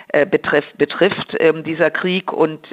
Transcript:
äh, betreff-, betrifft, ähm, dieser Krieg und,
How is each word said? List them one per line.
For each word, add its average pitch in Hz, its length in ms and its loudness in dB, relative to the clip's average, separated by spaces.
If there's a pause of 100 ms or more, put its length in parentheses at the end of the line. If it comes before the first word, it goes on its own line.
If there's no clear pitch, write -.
äh, 147 160 2
betreff-, - 520 0
betrifft, - 640 0
ähm, 160 240 2
dieser 160 280 0
Krieg 185 420 -2
und, 156 400 -2